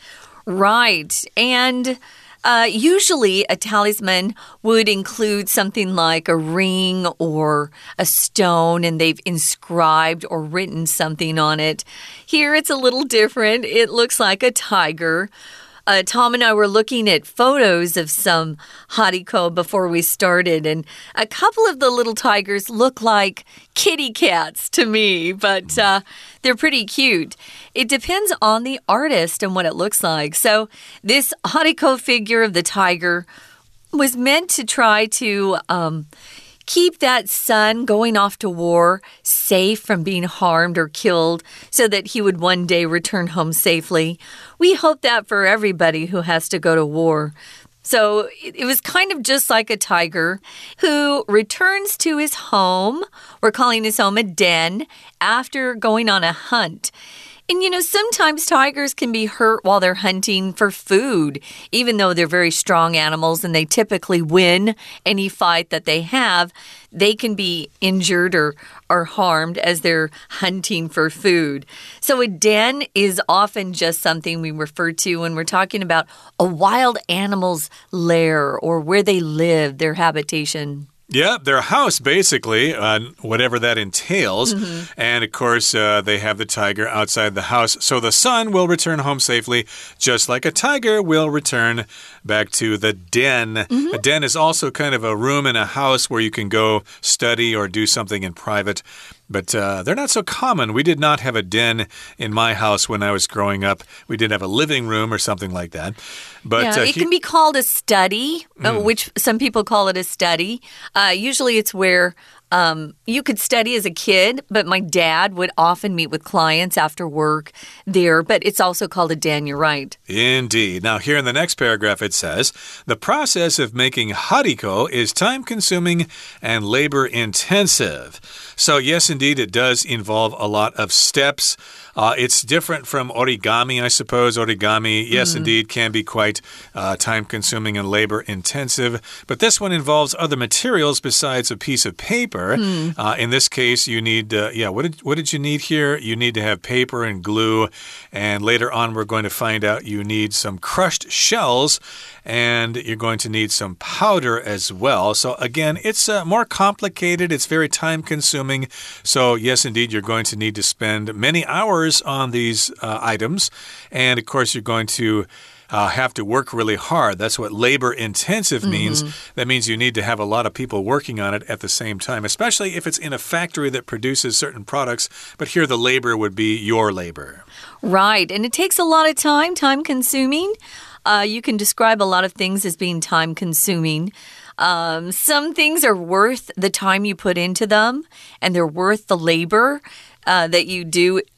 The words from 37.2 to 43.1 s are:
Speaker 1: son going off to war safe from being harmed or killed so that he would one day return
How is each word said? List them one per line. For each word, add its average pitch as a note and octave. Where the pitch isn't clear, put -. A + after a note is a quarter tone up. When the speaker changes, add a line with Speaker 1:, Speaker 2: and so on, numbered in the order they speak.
Speaker 1:
son A3
going A3
off G3+
to G#3+
war E3+
safe G3
from F3+
being F3+
harmed F3
or D#3+
killed E3+
so A#3
that G3+
he A3
would F#3
one F3+
day E3+
return E3+